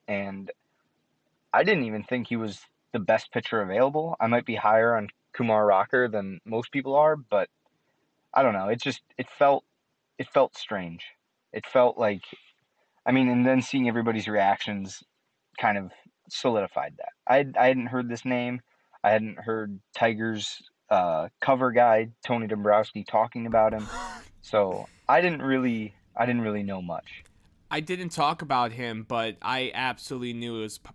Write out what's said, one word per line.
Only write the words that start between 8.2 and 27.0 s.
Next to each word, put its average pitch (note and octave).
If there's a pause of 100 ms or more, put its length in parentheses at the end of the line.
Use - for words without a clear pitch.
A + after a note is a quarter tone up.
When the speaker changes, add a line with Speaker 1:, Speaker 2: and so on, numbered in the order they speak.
Speaker 1:
I C#3
don't A#2+
know. F#2+
It A#2
just, - (160)
it C3
felt, C#3+ (540)
it B2+
felt -
strange. F2 (480)
It G#2+
felt B2
like, G#2 (840)
I B2
mean, C3
and B2
then C3
seeing B2+
everybody's A2+
reactions G2+ (560)
kind G#2+
of F#2+ (380)
solidified G#2
that. - (140)
I, C#3 (140)
I B2
hadn't C3
heard B2
this A#2
name. B2 (420)
I G#2
hadn't A2
heard G#2+ (160)
Tigers, A2+ (280)
uh, F2 (100)
cover B2+
guy, A2+ (160)
Tony A#2
Dombrowski, G#2
talking A#2
about A2
him. G#2+
Speaker 2:
<laughs> - (440)
Speaker 1:
So G2 (220)
I C#3+
didn't E3+
really, B2+ (220)
I A#2
didn't A#2+
really G#2
know G2
much. E2+ (460)